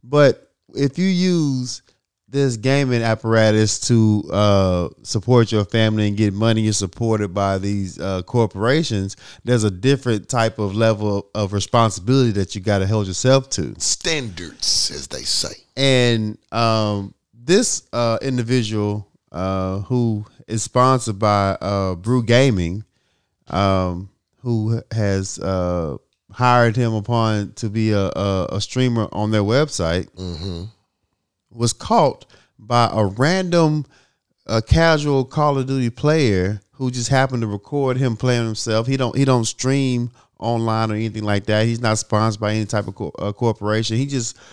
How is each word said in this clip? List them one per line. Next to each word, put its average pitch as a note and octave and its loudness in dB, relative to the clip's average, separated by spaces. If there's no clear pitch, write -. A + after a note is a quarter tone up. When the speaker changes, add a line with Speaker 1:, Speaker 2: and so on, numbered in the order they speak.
Speaker 1:
But C#3 4
if C#3 -2
you F#3 0
use E3 0
this C3+ 0
gaming B2+ 2
apparatus A2 2
to, A2 4
uh, F#2+ 2
support A#2 2
your G#2+ 2
family A2 0
and G2+ 0
get G#2 2
money, A2 0
you're G#2+ 0
supported G#2 -2
by G2 0
these, G2 -4
uh, F#2 -6
corporations, A2+ -2
there's A#2+ 2
a G#2 2
different A2 -2
type A2+ 0
of G2+ -4
level G#2+ 0
of G#2 -2
responsibility A#2 2
that G2 -2
you G2+ -6
gotta G2 0
hold G#2 0
yourself C3 2
to. C#2 -4
Speaker 2:
Standards, G2+ -4
as C#2 -12
they C2 -10
say. - -6
Speaker 1:
And, A#2+ 2
um, G#2+ 0
this, E3 0
uh, A#2 0
individual, A2 -2
uh, F#2+ -4
who A2+ -2
is A2 -4
sponsored B2+ 2
by, G2+ 2
uh, F#2+ -4
Brew A#2 -2
Gaming, G#2+ 2
um, F#2+ 0
who A2+ -2
has, G2 -2
uh, F2 -4
hired A#2+ 4
him A#2 0
upon A2 -2
to - -8
be A2 0
a, G2 2
a, F#2+ -2
a G#2+ -4
streamer A#2+ -2
on G#2+ -2
their G#2+ 2
website, G2 0
Speaker 2:
Mm-hmm. F2+ -10
Speaker 1:
was A#2 -4
caught - 0
by A#2 2
a G#2+ 2
random, D#3 0
uh, A2+ 0
casual D3 4
Call D3 0
of C3 -2
Duty C3 -2
player G#2+ 0
who B2+ -4
just B2 -6
happened B2+ 2
to A2+ -2
record B2+ -2
him B2+ 0
playing B2 0
himself. A2+ -2
He C3+ 0
don't, B2+ -2
he C3+ 2
don't B2 2
stream B2+ -2
online A2+ 0
or G#2 -2
anything G#2+ -4
like G2+ 0
that. A2 2
He's A#2 -2
not A2 0
sponsored G#2+ 0
by G#2+ -2
any A2 -2
type G#2 -4
of G2 -12
co-, F2 -8
uh, G2+ -6
corporation. A2 -2
He C#3 -2
just C3 -6